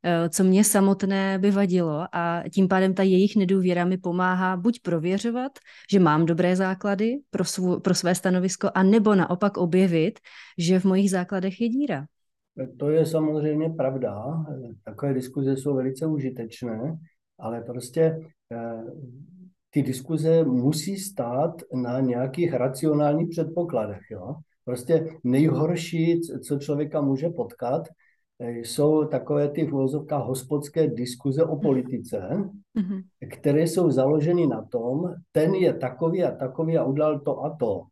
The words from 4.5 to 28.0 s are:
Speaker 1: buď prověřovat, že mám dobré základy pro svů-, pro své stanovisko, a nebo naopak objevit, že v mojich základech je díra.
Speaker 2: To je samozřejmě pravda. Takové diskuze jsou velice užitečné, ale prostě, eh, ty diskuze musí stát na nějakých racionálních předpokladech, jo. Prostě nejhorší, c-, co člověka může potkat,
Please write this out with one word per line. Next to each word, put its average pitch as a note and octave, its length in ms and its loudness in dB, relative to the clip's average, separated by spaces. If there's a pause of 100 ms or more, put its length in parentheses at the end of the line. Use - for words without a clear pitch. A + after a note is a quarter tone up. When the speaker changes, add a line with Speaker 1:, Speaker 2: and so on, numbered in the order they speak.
Speaker 1:
buď A3 260 -2
prověřovat, G3 720 -2 (380)
že G3+ 100 4
mám D#3+ 260 6
dobré F3 300 2
základy G3 640 -2 (120)
pro F#3 140 -2
svů-, F3+ 360 -2
pro F3+ 140 2
své F3 200 2
stanovisko, F#3 600 0
a F#3 80 4
nebo G#3 320 6
naopak F#3+ 420 2
objevit, F3 600 2 (400)
že F3+ 220 4
v F#3 40 -6
mojich F#3+ 260 4
základech F#3 500 -2
je A#3 80 0
díra. A3+ 380 -2 (680)
Speaker 2:
To C#3+ 140 0
je D#3 160 4
samozřejmě D#3 640 0
pravda. C3 760 -4 (400)
Takové C3+ 300 -4
diskuze C3+ 420 -2
jsou C#3 180 -2
velice C3 320 -2
užitečné, B2+ 880 -6 (420)
ale A2+ 220 -8
prostě, D#3+ 580 0 (340)
eh, A#2 300 -8 (920)
ty C#3+ 80 2
diskuze D#3 600 2
musí C#3 520 0
stát C3+ 680 -4 (120)
na B2 260 -2
nějakých C3+ 520 0
racionálních D3 760 0
předpokladech, B2+ 840 -4
jo. G#2 240 -10 (300)
Prostě D#3 420 0 (180)
nejhorší, D#3+ 960 2
c-, C3 200 -8
co C#3 180 -4
člověka D3 420 -2
může C#3 280 0
potkat, B2+ 540 -4 (560)